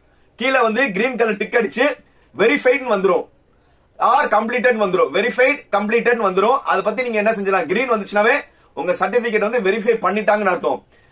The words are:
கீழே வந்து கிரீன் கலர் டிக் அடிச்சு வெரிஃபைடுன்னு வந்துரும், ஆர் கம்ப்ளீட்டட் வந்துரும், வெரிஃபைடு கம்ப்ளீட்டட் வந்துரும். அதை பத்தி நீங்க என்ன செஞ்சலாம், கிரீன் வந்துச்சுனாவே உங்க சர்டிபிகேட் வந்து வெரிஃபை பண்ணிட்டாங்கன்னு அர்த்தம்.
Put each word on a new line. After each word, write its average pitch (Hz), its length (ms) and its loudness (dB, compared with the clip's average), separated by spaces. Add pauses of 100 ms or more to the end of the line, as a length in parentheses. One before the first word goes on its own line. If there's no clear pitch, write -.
(360)
கீழே 262 240 0
வந்து 226 320 0
கிரீன் 240 240 -2
கலர் 214 200 0
டிக் 208 160 -6
அடிச்சு 240 340 0 (520)
வெரிஃபைடுன்னு 254 580 2
வந்துரும், 185 320 0 (680)
ஆர் - 320 2
கம்ப்ளீட்டட் 226 480 0
வந்துரும், 180 360 0
வெரிஃபைடு 240 460 0 (140)
கம்ப்ளீட்டட் 220 460 0
வந்துரும். 208 460 2
அதை 190 180 0
பத்தி 214 200 -2
நீங்க 233 160 -4
என்ன 208 120 0
செஞ்சலாம், 196 360 -2
கிரீன் 233 240 -2
வந்துச்சுனாவே 208 500 0 (340)
உங்க 175 180 -2
சர்டிபிகேட் 208 580 -2
வந்து 220 200 0
வெரிஃபை 214 320 0
பண்ணிட்டாங்கன்னு 208 440 0
அர்த்தம். 165 400 -4 (260)